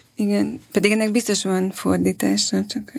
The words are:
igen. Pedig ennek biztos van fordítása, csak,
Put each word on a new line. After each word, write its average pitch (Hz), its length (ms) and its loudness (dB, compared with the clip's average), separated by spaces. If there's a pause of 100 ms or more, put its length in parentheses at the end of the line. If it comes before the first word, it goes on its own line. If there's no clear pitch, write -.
(140)
igen. 202 460 -2 (120)
Pedig 202 200 4
ennek 220 180 2
biztos 208 340 0
van 185 260 0
fordítása, 190 960 0
csak, - 320 -10